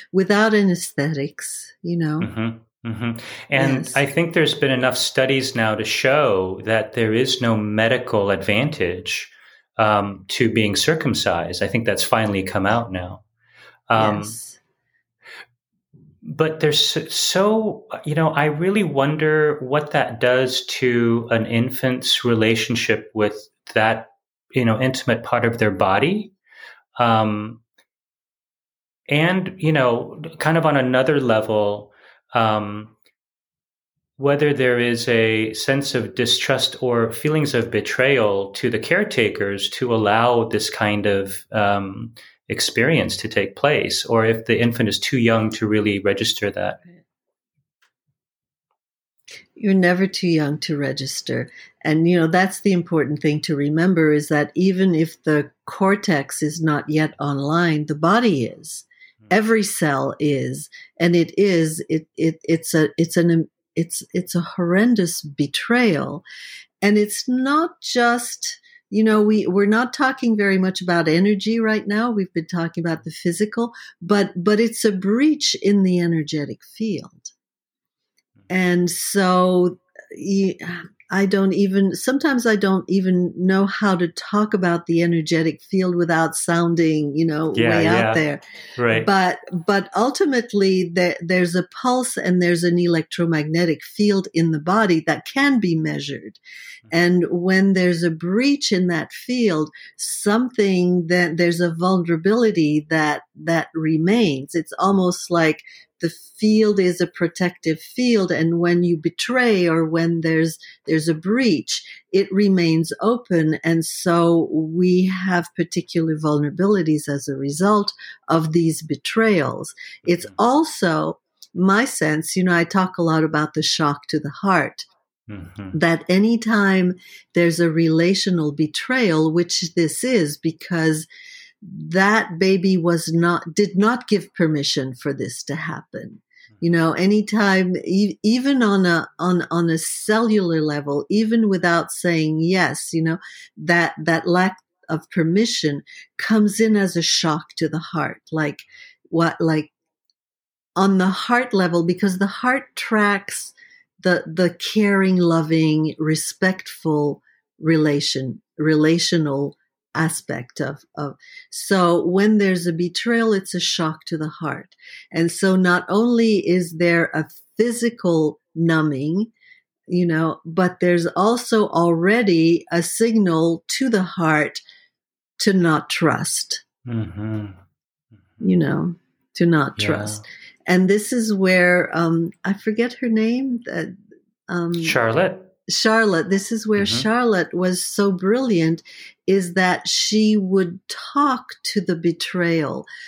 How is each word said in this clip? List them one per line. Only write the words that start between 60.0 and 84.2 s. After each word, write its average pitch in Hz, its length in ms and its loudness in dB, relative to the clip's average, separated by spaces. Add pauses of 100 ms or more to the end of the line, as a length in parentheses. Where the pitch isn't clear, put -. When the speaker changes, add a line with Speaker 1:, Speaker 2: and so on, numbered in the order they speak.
Speaker 1:
is. 139 500 -2 (300)
And 170 160 4
it 165 220 2
is, 165 500 2
it, 160 200 -4 (100)
it, 160 260 -2
it's 165 300 -2
a, 156 240 4
it's 165 180 0
an, 165 340 2 (260)
it's, 165 280 -6 (100)
it's 180 220 -6
a 175 60 0
horrendous 185 800 0
betrayal. 147 1000 -2 (580)
And 208 160 4
it's 208 320 -2
not 277 520 0
just, - 800 -2 (300)
you 214 140 2
know, 214 180 4
we, 214 260 2
we're 196 180 2
not 233 280 2
talking 262 420 0
very 202 220 2
much 185 240 -2
about 170 260 0
energy 202 520 2
right 220 280 -2
now. 220 240 0
We've 202 220 -4
been 165 140 -6
talking 170 360 -4
about 165 200 -4
the 160 80 -12
physical, 208 600 -4 (300)
but, 196 340 0
but 202 240 2
it's 233 240 0
a 214 80 4
breach 233 680 0
in 202 220 4
the 180 160 2
energetic 151 640 -2
field. - 680 -8 (1040)
Speaker 2:
Hmm. 101 140 -20
Speaker 1:
And 180 420 2
so, 180 880 2 (360)
y-, 196 420 -2 (540)
I 196 160 2
don't 196 260 2
even, 190 400 2
sometimes 262 540 0
I 220 80 4
don't 190 320 2
even 185 500 2
know 190 300 2
how 190 280 0
to 175 120 0
talk 208 480 -2